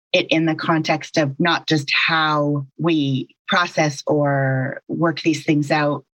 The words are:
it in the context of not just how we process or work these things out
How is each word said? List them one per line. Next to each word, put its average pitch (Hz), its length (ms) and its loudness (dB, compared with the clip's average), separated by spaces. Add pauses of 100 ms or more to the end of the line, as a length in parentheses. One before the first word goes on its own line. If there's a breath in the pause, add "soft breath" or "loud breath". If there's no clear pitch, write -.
(140)
it 175 160 2
in 160 160 2
the 156 100 0
context 156 640 -2
of 143 220 0
not 170 280 0
just 147 240 0
how 151 760 0 (120)
we 147 580 0 (120)
process 170 600 0
or 135 800 0
work 160 340 -2
these 156 220 0
things 147 280 0
out 147 340 0 (100)